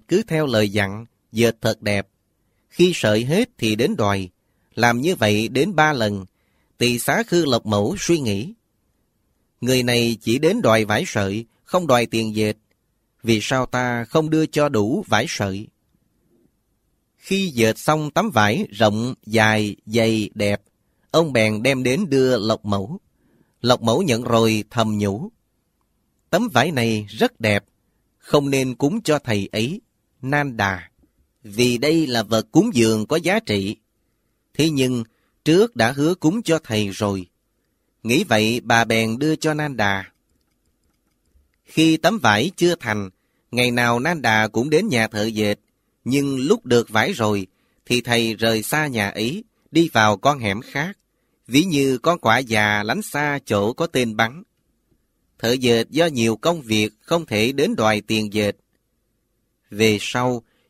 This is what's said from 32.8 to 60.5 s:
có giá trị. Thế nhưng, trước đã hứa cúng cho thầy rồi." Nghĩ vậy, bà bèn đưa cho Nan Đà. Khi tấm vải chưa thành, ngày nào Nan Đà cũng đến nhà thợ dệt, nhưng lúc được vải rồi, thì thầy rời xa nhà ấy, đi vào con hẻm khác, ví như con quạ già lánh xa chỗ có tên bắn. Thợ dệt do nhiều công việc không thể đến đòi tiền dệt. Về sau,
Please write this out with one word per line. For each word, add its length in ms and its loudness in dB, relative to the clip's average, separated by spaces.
có 100 -2
giá 240 0
trị. 360 -4
Thế 160 2
nhưng, 340 0
trước 300 4
đã 160 2
hứa 240 0
cúng 280 0
cho 200 0
thầy 260 -2
rồi." 360 -4
Nghĩ 200 0
vậy, 400 0
bà 220 2
bèn 340 -2
đưa 160 0
cho 180 -2
Nan 240 -6
Đà. 340 -4
Khi 320 2
tấm 240 0
vải 340 2
chưa 200 2
thành, 340 -6
ngày 200 0
nào 280 0
Nan 220 -4
Đà 260 2
cũng 220 -2
đến 180 2
nhà 200 0
thợ 160 -4
dệt, 320 -2
nhưng 340 0
lúc 280 0
được 240 2
vải 240 0
rồi, 340 -2
thì 160 -2
thầy 340 0
rời 280 0
xa 240 -2
nhà 220 -2
ấy, 340 -6
đi 220 4
vào 240 4
con 220 0
hẻm 220 -2
khác, 360 -8
ví 160 2
như 340 0
con 220 -2
quạ 180 2
già 460 0
lánh 180 -4
xa 440 -4
chỗ 280 0
có 140 -4
tên 280 -2
bắn. 280 -4
Thợ 120 0
dệt 380 2
do 160 0
nhiều 320 0
công 240 -2
việc 400 -2
không 240 -4
thể 260 0
đến 240 0
đòi 260 0
tiền 320 -4
dệt. 220 0
Về 320 2
sau, 420 -4